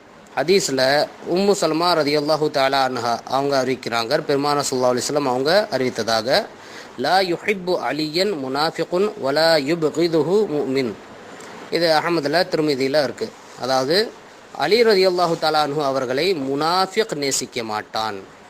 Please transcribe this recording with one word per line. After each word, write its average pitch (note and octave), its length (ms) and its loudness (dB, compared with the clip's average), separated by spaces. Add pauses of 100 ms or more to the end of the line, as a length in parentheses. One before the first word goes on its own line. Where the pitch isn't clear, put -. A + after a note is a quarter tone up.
(360)
ஹதீஸ்ல C#3 720 2 (240)
உம்மு G3 280 4
சல்மா E3+ 340 2
ரதியல்லாஹு D3+ 560 2
தஆலா C3+ 340 2
அன்ஹா A#2+ 400 -2
அவங்க C#3 380 0
அறிவிக்கிறாங்க, B2 560 -2
பெருமானார் D3 520 0
ஸல்லல்லாஹு B2+ 280 2
அலைஹி - 20 -4 (100)
வஸல்லம் C#3+ 180 0
அவங்க D3 420 2
அறிவித்ததாக, A#2+ 760 0 (500)
"லா D3+ 220 2
யுஹிப்பு F3+ 600 -2
அலியன் D#3 540 -2
முனாஃபிகுன் D#3+ 880 -2
வலா D#3 360 4
யுப்கிதுஹு D#3+ 920 2
முஃமின்." C3 460 -2 (800)
இது D#3+ 300 2
அஹ்மதுல, D#3+ 480 0
திருமிதியில D3 540 0
இருக்கு. A2 280 -4 (300)
அதாவது, C3 500 0 (460)
அலி G#3 280 2
ரதியல்லாஹு F3+ 560 4
தஆலா D#3 260 2
அன்ஹு C#3+ 180 -2
அவர்களை C3+ 500 0
முனாஃபிக் E3+ 800 0
நேசிக்க C3+ 480 -4
மாட்டான், G#2+ 540 -4 (340)